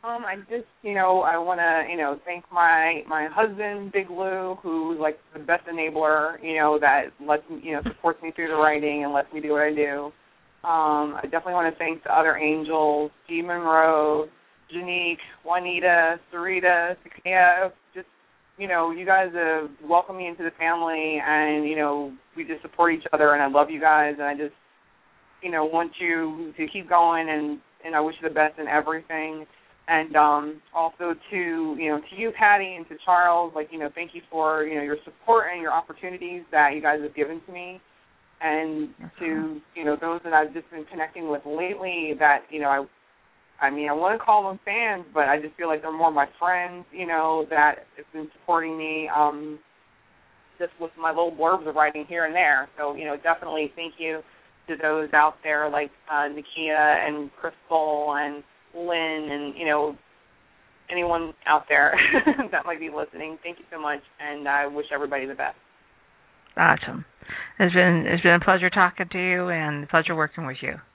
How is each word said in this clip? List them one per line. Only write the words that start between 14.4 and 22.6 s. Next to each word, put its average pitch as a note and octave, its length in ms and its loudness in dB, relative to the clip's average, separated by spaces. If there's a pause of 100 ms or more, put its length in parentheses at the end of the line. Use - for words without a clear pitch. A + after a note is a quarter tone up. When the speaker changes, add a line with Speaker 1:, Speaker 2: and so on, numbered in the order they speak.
Speaker 1:
Janique, F3 440 -4 (280)
Juanita, F3 760 2 (120)
Sarita, F3+ 720 2
Sakaya. F3+ 680 4 (220)
Just, F#3 140 -14 (500)
you G3 100 -8
know, E3+ 240 0
you F3 140 -8
guys F#3+ 280 4
have D#3+ 360 0 (140)
welcomed F3 360 2
me F3+ 80 -6
into E3+ 160 -10
the E3 80 -4
family, E3 720 -2
and, D3+ 420 2
you D#3 80 -4
know, D3 380 -2 (220)
we D#3+ 80 -10
just D#3+ 180 -10